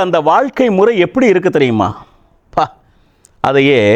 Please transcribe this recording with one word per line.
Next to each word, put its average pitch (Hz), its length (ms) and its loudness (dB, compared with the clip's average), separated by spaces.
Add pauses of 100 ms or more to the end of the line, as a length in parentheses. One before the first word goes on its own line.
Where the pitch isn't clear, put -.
அந்த 175 200 -2
வாழ்க்கை 226 500 0
முறை 202 280 2
எப்படி 175 280 0
இருக்கு 185 240 0
தெரியுமா? 117 380 0 (640)
பா, 160 120 -2 (760)
அதையே 135 400 0 (160)